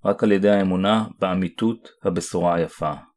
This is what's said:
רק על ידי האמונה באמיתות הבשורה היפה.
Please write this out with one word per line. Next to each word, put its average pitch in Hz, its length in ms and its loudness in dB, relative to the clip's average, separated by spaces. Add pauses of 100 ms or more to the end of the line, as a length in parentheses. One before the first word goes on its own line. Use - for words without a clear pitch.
רק 101 180 0
על 107 80 4
ידי 98 180 4
האמונה 101 560 2 (140)
באמיתות 95 680 -2 (160)
הבשורה 87 520 -2
היפה. 80 380 -4 (240)